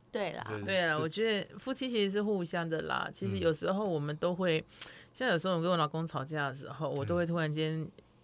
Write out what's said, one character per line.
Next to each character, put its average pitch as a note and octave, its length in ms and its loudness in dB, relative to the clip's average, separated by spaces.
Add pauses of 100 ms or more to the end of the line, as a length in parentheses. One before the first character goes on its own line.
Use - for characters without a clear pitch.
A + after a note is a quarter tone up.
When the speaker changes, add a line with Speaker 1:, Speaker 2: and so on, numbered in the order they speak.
(120)
Speaker 1:
对 G3+ 220 -2
啦。 - 160 -8
Speaker 2:
就 G#3+ 80 -4
是 G3+ 60 -6
Speaker 3:
对 G3 180 2
啊， D#3+ 160 4
Speaker 2:
这 - 40 0
Speaker 3:
我 D#3+ 80 0
觉 G#3+ 340 0
得 - 160 -14
夫 C4 140 -6
妻 C4 160 -2
其 A3+ 140 2
实 G3 60 2
是 G3+ 140 0
互 G3+ 200 0
相 E3+ 240 -2
的 D#3+ 160 0
啦。 - 280 -2
其 - 160 -6
实 G3 120 0
有 E3+ 140 4
时 E3 180 0
候 G3+ 160 0
我 D#3+ 120 0
们 D3 160 -2
都 F3 180 0
会， E3+ 260 2
Speaker 2:
嗯。 - 320 -6 (220)
Speaker 3:
像 C4 160 -2
有 F#3 60 6
时 E3 120 2
候 F#3 80 2
我 E3 60 2
跟 F3 100 2
我 F3+ 40 4
老 D#3 120 4
公 D#3+ 180 -2
吵 C#3 180 -4
架 D3 240 -2
的 C3 80 -4
时 C#3 140 -10
候， C#3 220 -4
我 C#3 120 0
都 E3+ 120 0
会 F3 100 2
突 E3+ 140 0
然 D#3 120 2
间， D#3 300 0
Speaker 2:
嗯。 - 100 -8 (320)